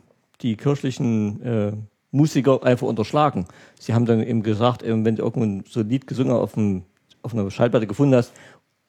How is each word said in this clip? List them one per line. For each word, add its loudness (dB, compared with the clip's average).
die -2
kirchlichen, -2
äh, -2
Musiker 2
einfach 2
unterschlagen. 0
Sie -6
haben 2
dann 4
eben -2
gesagt, 0
eben, 0
wenn 2
du -4
irgendwo -4
so -6
ein -2
Lied -2
gesungen -2
auf -2
dem, 0
auf -10
einer -2
Schallplatte 0
gefunden 2
hast, 2